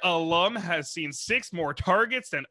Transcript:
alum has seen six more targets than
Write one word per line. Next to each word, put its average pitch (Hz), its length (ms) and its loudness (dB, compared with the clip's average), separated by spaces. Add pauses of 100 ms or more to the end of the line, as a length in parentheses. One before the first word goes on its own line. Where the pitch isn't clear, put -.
alum 170 500 4
has 175 380 -4
seen 151 180 -6
six 220 440 -4
more 156 180 -2
targets 226 560 2
than 143 220 -4